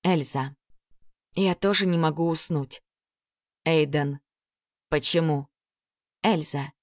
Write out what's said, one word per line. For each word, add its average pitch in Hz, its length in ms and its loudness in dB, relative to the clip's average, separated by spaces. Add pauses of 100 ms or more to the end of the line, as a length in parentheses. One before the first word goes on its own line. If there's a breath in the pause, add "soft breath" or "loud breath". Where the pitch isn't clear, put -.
«Эльза. 143 520 0 (800)
Я 185 200 2
тоже 196 320 0
не 175 100 2
могу 165 320 0
уснуть». 160 540 -4 (800)
Эйден. 147 560 0 (720)
«Почему?» 151 580 0 (760)
Эльза. 156 600 -2